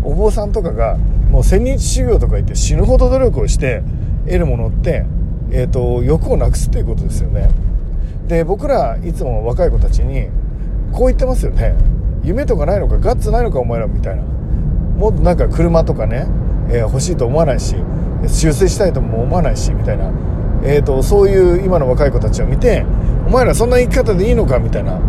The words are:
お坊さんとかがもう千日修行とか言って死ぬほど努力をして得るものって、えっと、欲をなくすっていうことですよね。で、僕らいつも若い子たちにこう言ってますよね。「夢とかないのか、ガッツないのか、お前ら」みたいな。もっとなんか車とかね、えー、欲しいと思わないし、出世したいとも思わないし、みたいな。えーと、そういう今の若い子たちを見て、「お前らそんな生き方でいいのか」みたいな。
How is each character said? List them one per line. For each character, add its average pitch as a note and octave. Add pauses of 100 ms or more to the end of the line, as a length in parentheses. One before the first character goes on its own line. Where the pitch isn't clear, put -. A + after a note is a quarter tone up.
お C#3+
坊 G#3
さ G#3+
ん G3+
と G#3+
か E3+
が A2+ (320)
も C3+
う A#2+
千 F#3+
日 C4
修 -
行 A3
と -
か -
言 G3+
っ -
て -
死 -
ぬ G3+
ほ B3+
ど B3
努 C4
力 A#3+
を -
し -
て A#2+ (420)
得 F3+
る E3+
も B2
の A2+
っ -
て、 D#3+ (460)
え C3
っ A#2+
と、 B2
欲 D#3
を G#3+
な B2
く -
す -
っ -
て -
い -
う -
こ A2
と -
で -
す -
よ -
ね。 - (800)
で、 E3
僕 G#3
ら D#3
い D#3+
つ E3+
も A#2
若 B2
い D#3
子 -
た -
ち -
に C3 (640)
こ B3
う -
言 C4
っ -
て C4+
ま B3+
す -
よ A3
ね。 - (480)
「夢 A#3
と G#3+
か D3+
な G3
い -
の C#3+
か、 -
ガ A#3+
ッ -
ツ A3
な A#3
い -
の A3
か、 C3
お A#2+
前 A#2
ら」 A2
み G#2
た G2
い -
な。 - (760)
も G3+
っ -
と D3
な F3
ん E3
か -
車 E3
と D#3
か A2+
ね、 A#2+ (420)
え A#2
ー、 -
欲 C3
し -
い -
と B2+
思 B2+
わ E3
な C#3
い -
し、 - (520)
出 D#3
世 F3+
し -
た G3
い -
と B2
も A2+
思 C#3+
わ F3+
な B2+
い A#2
し、 -
み -
た A2+
い -
な。 - (520)
え C#3+
ー C#3
と、 C3+
そ G3+
う F#3+
い F3+
う D3
今 F3+
の C3
若 B2+
い C3
子 -
た -
ち -
を -
見 -
て、 G#3+ (420)
「お -
前 B3
ら E3+
そ A3+
ん A#3+
な B3
生 B3
き -
方 A3
で F#3+
い -
い B3
の A3+
か」 B2
み -
た G#2+
い G2+
な。 G#2